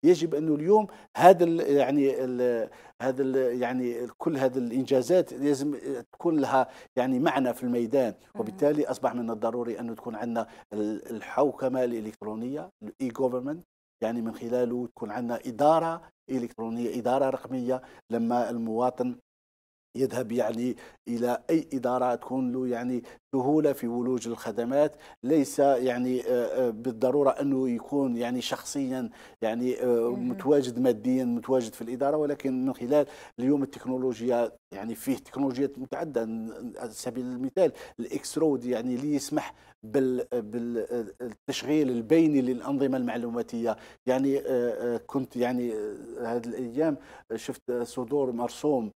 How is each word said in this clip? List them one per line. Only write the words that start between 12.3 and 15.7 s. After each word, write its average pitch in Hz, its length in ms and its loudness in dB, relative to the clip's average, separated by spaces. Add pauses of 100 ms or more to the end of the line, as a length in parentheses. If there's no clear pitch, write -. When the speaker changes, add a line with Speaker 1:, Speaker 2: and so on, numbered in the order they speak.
Speaker 1:
الإي 247 260 -6
جوفرمنت، 131 540 -2 (400)
يعني 117 180 -2
من 110 140 -4
خلاله 123 520 -2
تكون 107 240 -10
عندنا 117 340 -4
إدارة 160 560 4 (280)